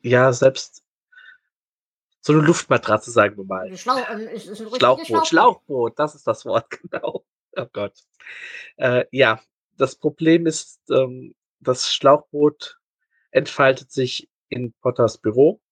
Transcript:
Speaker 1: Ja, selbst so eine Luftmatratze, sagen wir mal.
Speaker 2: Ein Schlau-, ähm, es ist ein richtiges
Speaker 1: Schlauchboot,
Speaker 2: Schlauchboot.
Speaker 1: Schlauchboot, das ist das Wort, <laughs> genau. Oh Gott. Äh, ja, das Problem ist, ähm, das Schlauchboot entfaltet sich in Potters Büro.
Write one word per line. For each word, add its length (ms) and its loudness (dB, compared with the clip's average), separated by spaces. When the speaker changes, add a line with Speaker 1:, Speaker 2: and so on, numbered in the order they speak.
Speaker 1:
Ja, 300 4
selbst 500 0
so 140 -2
eine 80 4
Luftmatratze, 680 0
sagen 260 2
wir 80 -12
mal. 220 -8
Speaker 2:
Ein 120 -16
Schlau-, 180 -4
ähm, 180 -12
es 180 -14
ist 140 -16
ein 80 -14
richtiges 100 -10
Speaker 1:
Schlauchboot, 280 2
Speaker 2:
Schlauchboot. 220 0
Speaker 1:
Schlauchboot, 720 0
das 160 -2
ist 120 -12
das 200 -4
Wort, 240 -2
<laughs> 200 -18
genau. 340 -8
Oh 160 -8
Gott. 220 -8
Äh, 360 0
ja, 280 2
das 200 -2
Problem 500 0
ist, 340 -6
ähm, 440 -2
das 320 -4
Schlauchboot 840 0
entfaltet 600 0
sich 360 -6
in 320 -8
Potters 380 0
Büro. 420 2